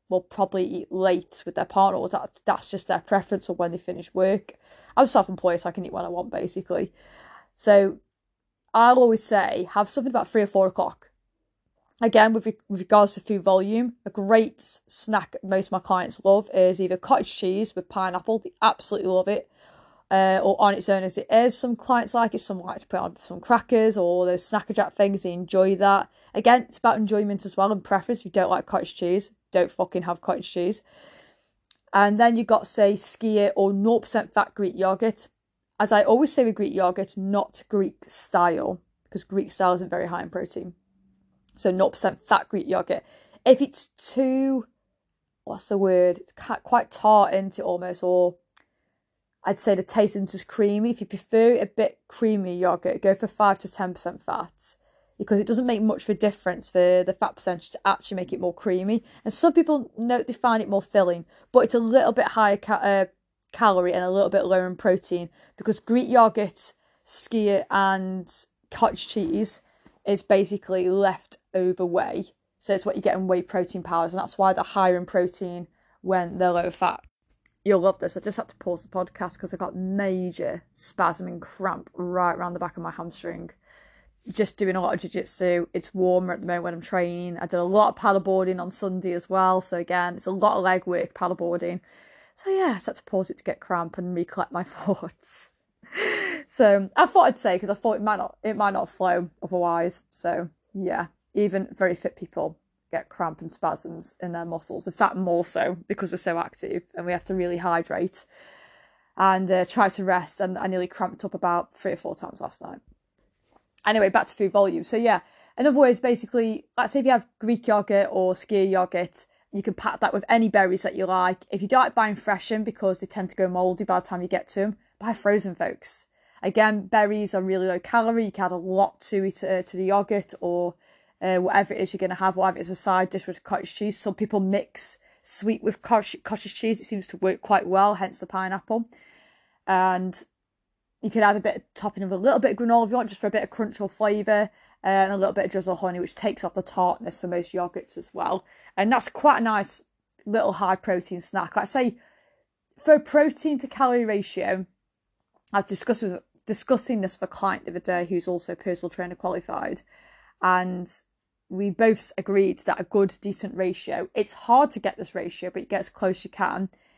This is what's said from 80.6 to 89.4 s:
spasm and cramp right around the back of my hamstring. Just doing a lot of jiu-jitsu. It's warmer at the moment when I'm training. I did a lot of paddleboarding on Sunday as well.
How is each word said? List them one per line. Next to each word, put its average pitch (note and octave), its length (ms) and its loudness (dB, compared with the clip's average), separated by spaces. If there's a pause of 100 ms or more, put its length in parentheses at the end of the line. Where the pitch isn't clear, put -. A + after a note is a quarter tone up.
spasm F3+ 540 -2
and F3 120 -12
cramp F3 540 -10
right F3+ 400 -2
around F3 200 -6
the F3 60 -8
back F3 160 -8
of F3 60 -12
my E3+ 80 -10
hamstring. E3+ 640 -12 (760)
Just G3+ 300 -4
doing F#3 180 0
a F#3 60 -4
lot F3+ 140 -2
of F#3+ 60 -6
jiu-jitsu. F3 720 -2
It's - 220 -8
warmer F3+ 400 0
at - 80 -10
the E3+ 60 -10
moment F3 160 -4
when F3 100 -6
I'm E3+ 80 -12
training. F3 560 -4
I - 80 -8
did F3 140 -4
a F3 40 0
lot G3+ 260 4
of - 120 -6
paddleboarding F#3+ 580 2
on F3+ 120 -10
Sunday F#3 400 -6
as F3 180 -6
well. F#3 320 2